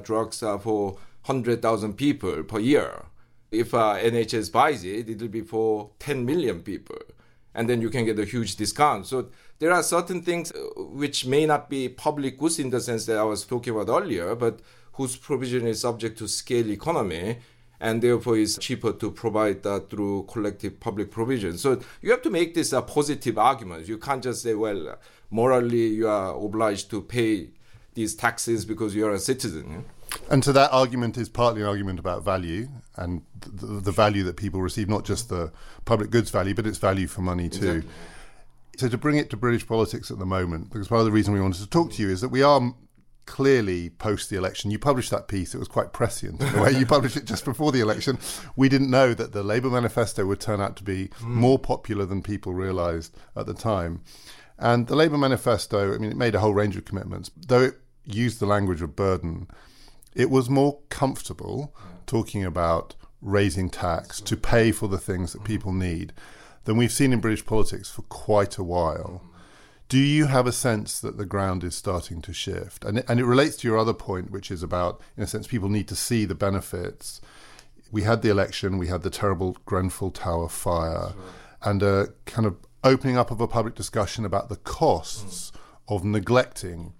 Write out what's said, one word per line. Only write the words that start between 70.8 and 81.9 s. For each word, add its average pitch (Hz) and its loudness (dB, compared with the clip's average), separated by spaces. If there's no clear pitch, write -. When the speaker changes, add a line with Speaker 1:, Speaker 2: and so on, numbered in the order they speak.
Speaker 2:
that 110 -8
the 104 -6
ground 92 0
is 87 -4
starting 87 -6
to - -12
shift? - -8
And 104 -2
it, - -4
and 120 4
it 123 2
relates 135 4
to 120 -4
your 110 4
other 110 2
point, 92 -6
which 98 -12
is 90 -6
about, 90 -2
in 110 -4
a 90 -4
sense, - -8
people 98 -2
need 104 0
to - -8
see 113 0
the 92 -4
benefits. 95 -4
We 104 0
had 110 4
the 113 4
election, 98 2
we 90 -2
had 90 -2
the 92 -2
terrible 92 -2
Grenfell 92 -2
Tower 85 -4
fire, 85 -2
Speaker 1:
Sure. 92 -14
Speaker 2:
and 101 2
a 101 4